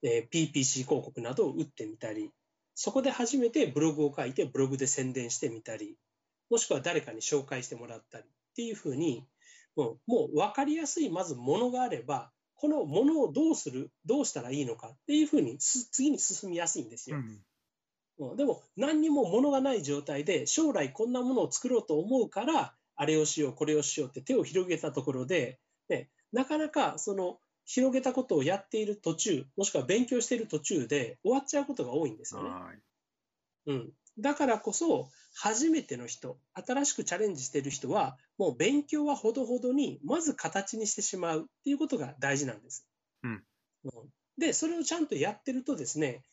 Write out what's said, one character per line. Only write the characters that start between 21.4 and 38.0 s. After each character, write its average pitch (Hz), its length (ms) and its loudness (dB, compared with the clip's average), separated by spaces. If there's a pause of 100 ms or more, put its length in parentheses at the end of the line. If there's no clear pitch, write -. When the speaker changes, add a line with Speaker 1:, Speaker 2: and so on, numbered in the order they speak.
Speaker 1:
を 147 80 0
作 - 180 -4
ろ 247 100 4
う 214 80 -2
と 151 120 2
思 226 220 2
う 214 100 0
か 202 140 -2
ら、 - 300 0 (220)
あ 147 100 0
れ 156 100 4
を 156 80 6
し 151 160 -2
よ 143 100 2
う、 - 20 -8
こ - 120 -4
れ 151 120 2
を 151 60 4
し - 180 -2
よ 135 60 0
う - 20 -10
っ - 40 -14
て 139 80 -10
手 247 140 -2
を 196 100 4
広 180 240 -2
げ 165 100 0
た 151 140 -4
と 139 100 -2
こ 139 100 -2
ろ 127 140 -2
で、 143 340 -2 (280)
ね、 151 200 -2 (240)
な 247 120 2
か 302 140 -2
な 311 100 0
か 233 300 0
そ 202 160 -4
の 185 240 -2 (300)
広 254 240 4
げ 262 80 2
た 262 140 -2
こ 254 100 0
と 208 100 0
を 143 80 4
や 170 140 2
っ 196 120 -8
て 220 120 -2
い 214 60 0
る 202 100 -2
途 165 180 -2
中、 160 300 0 (120)
も 196 80 0
し 196 60 0
く - 60 -2
は 131 80 0
勉 214 220 4
強 240 160 0
し - 40 -2
て - 80 2
い 233 40 0
る 220 100 -4
途 156 100 -2
中 156 300 0
で 143 340 -2
終 220 100 2
わ 269 60 4
っ 277 60 -4
ち - 140 -2
ゃ - 20 2
う 277 60 -2
こ - 80 -4
と - 100 -2
が 123 80 -6
多 147 140 0
い 123 40 -2
ん 107 60 -12
で - 80 -18
す - 100 -10
よ 92 80 -8
ね。 90 60 -6
Speaker 2:
は 90 240 -12
い。 - 80 -20 (840)
Speaker 1:
う 147 80 -2
ん。 120 160 -6 (280)
だ 277 160 2
か 285 120 2
ら 226 120 4
こ 214 140 -4
そ、 151 380 0 (240)
初 240 340 2
め 320 140 4
て 123 160 -6
の 123 80 -10
人、 - 320 -12 (160)
新 254 320 0
し - 80 0
く - 100 -4
チ - 100 -2
ャ 180 40 -4
レ 208 100 2
ン 190 60 -2
ジ 131 100 -8
し - 60 -8
て 147 100 0
る 139 100 -4
人 131 200 -6
は、 170 260 0 (220)